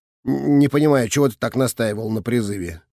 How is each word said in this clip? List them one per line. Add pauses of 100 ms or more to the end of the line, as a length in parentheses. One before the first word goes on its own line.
(240)
Н-,
не
понимаю,
чего
ты
так
настаивал
на
призыве. (180)